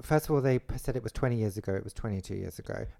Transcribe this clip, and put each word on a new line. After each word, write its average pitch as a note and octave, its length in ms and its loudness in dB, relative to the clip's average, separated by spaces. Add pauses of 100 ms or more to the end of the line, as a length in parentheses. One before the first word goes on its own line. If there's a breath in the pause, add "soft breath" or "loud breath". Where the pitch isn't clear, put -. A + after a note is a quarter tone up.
first D#3 260 4
of D#3 60 4
all, C#3 60 6
they C3 180 6
p-, - 180 -4
said B2+ 180 -2
it B2 60 -2
was A2 100 -6
twenty B2 260 2
years G#2 200 0
ago. G2 160 -2
It F#2+ 100 -2
was G#2+ 100 -10
twenty-two G2 420 -4
years F#2 240 -6
ago, - 260 -6 (140)